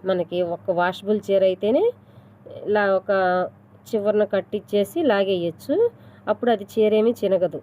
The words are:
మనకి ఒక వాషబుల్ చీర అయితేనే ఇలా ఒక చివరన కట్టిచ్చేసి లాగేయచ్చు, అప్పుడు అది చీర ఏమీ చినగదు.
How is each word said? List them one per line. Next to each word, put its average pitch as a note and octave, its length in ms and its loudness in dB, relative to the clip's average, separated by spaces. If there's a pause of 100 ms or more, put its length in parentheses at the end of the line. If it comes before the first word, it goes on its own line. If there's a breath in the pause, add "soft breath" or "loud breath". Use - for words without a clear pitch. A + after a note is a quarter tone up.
మనకి F3 300 -2 (180)
ఒక - 140 -8 (120)
వాషబుల్ G3 440 -2
చీర F#3+ 240 2
అయితేనే A3 340 0 (840 loud breath)
ఇలా G#3 160 2 (140)
ఒక G3+ 140 -2 (800)
చివరన G#3 340 2 (100)
కట్టిచ్చేసి G3+ 640 -2 (120)
లాగేయచ్చు, G3 640 -2 (560 loud breath)
అప్పుడు A#3 240 0
అది G3+ 180 -6
చీర G#3+ 280 2
ఏమీ A#3 120 2 (100)
చినగదు. F3+ 400 0